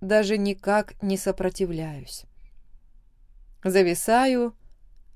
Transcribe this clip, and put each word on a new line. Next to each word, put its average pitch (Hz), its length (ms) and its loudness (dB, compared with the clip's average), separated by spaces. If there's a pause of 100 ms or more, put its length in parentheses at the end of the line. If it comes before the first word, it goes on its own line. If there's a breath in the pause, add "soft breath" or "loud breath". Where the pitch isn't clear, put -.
даже 208 360 2
никак 202 640 -2
не 196 160 -2
сопротивляюсь. 170 1080 -6 (1400)
Зависаю — 226 920 2 (600)